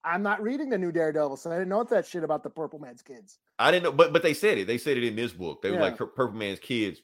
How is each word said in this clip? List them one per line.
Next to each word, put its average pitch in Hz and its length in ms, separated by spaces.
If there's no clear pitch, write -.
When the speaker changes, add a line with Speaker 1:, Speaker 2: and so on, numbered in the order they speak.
Speaker 1:
I'm 170 180
not 202 200
reading 269 260
the 226 100
new 175 140
Daredevil, 156 440
so 165 140
I 165 40
didn't 185 160
know 208 140
that 208 220
shit 175 160
about 151 200
the 156 80
Purple 156 280
Man's 147 240
kids. - 360
Speaker 2:
I 131 120
didn't 175 140
know, 147 80
but, 151 200
but 165 100
they 160 120
said 196 240
it. 95 80
They 117 120
said 135 200
it 120 60
in 110 120
this 117 160
book. 82 300
They - 80
were 180 60
Speaker 1:
Yeah. 170 60
Speaker 2:
like, 90 140
"Pur-, - 100
Purple 113 300
Man's 101 240
kids 107 440